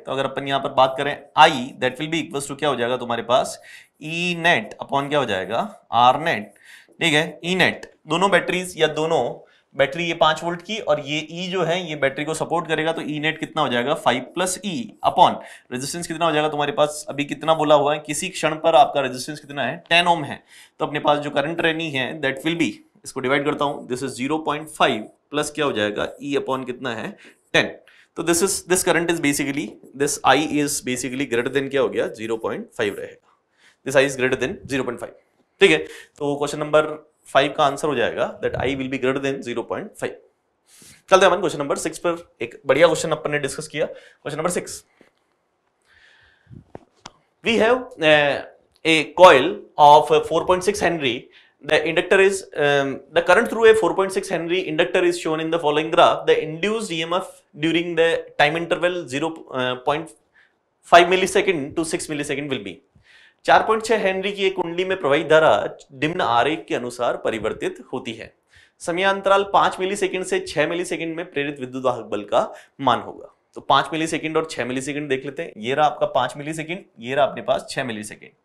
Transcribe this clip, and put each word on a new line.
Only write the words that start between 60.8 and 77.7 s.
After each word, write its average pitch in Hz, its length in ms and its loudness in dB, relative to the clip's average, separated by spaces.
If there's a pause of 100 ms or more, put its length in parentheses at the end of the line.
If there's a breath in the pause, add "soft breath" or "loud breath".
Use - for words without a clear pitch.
five 175 200 10
millisecond 185 680 0
to 160 160 -4
six 156 240 -6
millisecond 143 400 -4
will 101 140 -10
be। 82 100 -16 (640 soft breath)
चार 175 180 6
पॉइंट 220 220 0
छह 226 120 2
हेनरी 190 340 -2
की 196 140 -4
एक 190 100 0
कुंडली 170 300 -4
में 185 140 -2
प्रवाहित 151 280 2
धारा 147 500 4 (160)
निम्न 147 280 -4
आरेख 123 460 2
के 160 80 -2
अनुसार 123 420 -4
परिवर्तित 110 600 -4 (160)
होती 123 200 -8
है। 110 180 -16 (500 soft breath)
समयांतराल 196 640 2 (100)
पाँच 170 260 4
मिलीसेकंड 185 440 -4
से 185 180 -2
छह 151 260 -2
मिलीसेकंड 170 480 -6
में 175 160 -10
प्रेरित 143 280 -6
विद्युत 127 260 -10
वाहक 120 200 -2
बल 104 180 -6
का 123 180 0 (400 loud breath)
मान 120 180 2
होगा। 92 320 -14 (240)
तो 117 60 -14
पाँच 139 320 2
मिलीसेकंड 160 440 -4
और 160 140 -2
छह 120 140 -6
मिलीसेकंड 139 440 -6
देख 131 160 -2
लेते 143 180 -10
हैं। - 160 -14
ये 120 160 -4
रहा 151 100 4
आपका 147 220 -2
पाँच 127 300 -2
मिलीसेकंड, 156 460 -10 (160)
ये 123 160 -8
रहा 143 100 4
अपने 117 160 -6
पास - 280 -2
छह 139 140 -6